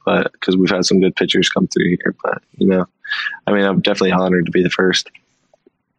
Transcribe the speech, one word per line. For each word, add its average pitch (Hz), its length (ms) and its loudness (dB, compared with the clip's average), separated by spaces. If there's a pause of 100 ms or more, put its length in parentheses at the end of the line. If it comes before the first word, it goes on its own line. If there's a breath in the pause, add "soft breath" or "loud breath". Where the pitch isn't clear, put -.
but - 360 -2
'cause 92 160 0
we've 92 140 2
had 92 140 0
some 95 160 2
good 92 140 2
pitchers 90 340 0
come - 200 -2
through - 200 0
here. - 340 -2
But, - 200 -6 (160)
you 98 80 2
know, 92 200 2 (600 loud breath)
I 104 60 0
mean, 101 120 2
I'm 95 160 0
definitely 98 320 0
honored 90 340 2
to 82 60 -8
be 90 100 2
the 87 80 0
first. - 380 0 (920)